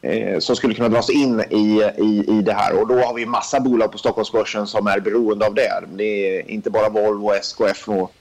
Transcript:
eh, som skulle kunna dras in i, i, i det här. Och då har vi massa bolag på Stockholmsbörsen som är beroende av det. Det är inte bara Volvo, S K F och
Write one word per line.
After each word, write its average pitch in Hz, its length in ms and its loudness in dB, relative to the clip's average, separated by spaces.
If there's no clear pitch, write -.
eh, 98 380 -2
som - 160 0
skulle 120 180 0
kunna 117 160 0
dras 117 200 2
in 135 300 2
i, 107 580 2
i, 104 300 2
i 107 140 2
det 101 120 0
här. 98 280 0
Och 110 60 0
då 123 80 2
har 123 180 2
vi 117 120 -4
massa 120 340 -2
bolag 117 320 2
på 107 60 -14
Stockholmsbörsen 107 680 -2
som 104 200 -2
är 98 120 2
beroende 107 460 0
av 107 80 0
det. 98 300 0
Det 98 100 -4
är 98 480 -2
inte 107 180 -6
bara 107 200 2
Volvo, 107 420 0
S - 260 -2
K 117 100 0
F 98 220 -4
och 95 320 -2